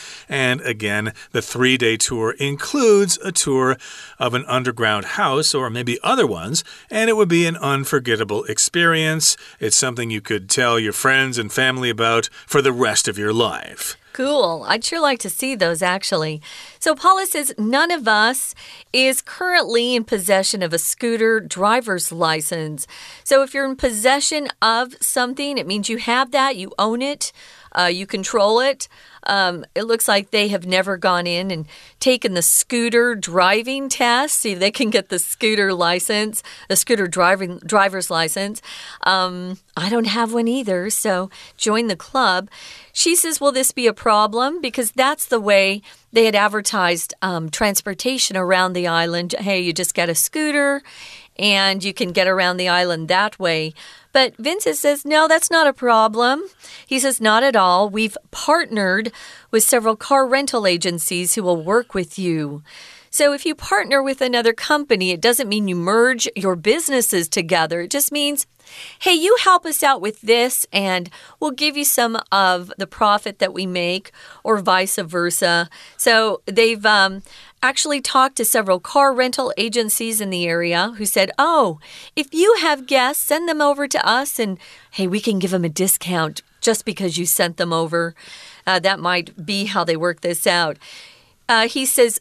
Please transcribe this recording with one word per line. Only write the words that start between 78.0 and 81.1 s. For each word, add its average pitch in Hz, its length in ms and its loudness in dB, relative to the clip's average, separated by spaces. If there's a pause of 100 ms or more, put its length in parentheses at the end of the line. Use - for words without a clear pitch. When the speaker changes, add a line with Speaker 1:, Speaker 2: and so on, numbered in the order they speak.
Speaker 2:
talked 269 360 2
to 226 80 0
several 196 340 2
car 277 340 4
rental 254 440 -2
agencies 226 640 -2
in 202 100 -4
the 175 160 -2
area 170 520 0
who 208 80 -6
said, 196 320 0